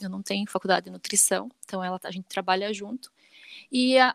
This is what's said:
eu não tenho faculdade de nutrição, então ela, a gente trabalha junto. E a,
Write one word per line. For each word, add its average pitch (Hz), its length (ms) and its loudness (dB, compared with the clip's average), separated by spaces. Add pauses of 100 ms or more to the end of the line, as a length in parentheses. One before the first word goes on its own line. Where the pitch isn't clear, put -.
eu 196 80 -6
não 190 140 -8
tenho 202 260 -4
faculdade 185 360 0
de 185 60 -14
nutrição, 190 600 0 (140)
então 190 180 -6
ela, 180 220 -4
a 156 80 -10
gente 180 140 -10
trabalha 190 460 0
junto. 208 380 -10 (640)
E 254 260 4
a, 254 160 6